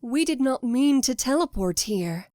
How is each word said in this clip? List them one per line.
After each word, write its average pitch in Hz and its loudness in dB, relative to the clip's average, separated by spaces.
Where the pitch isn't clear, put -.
We 262 0
did 311 0
not 262 0
mean 269 2
to 254 0
teleport 254 -2
here. 180 -4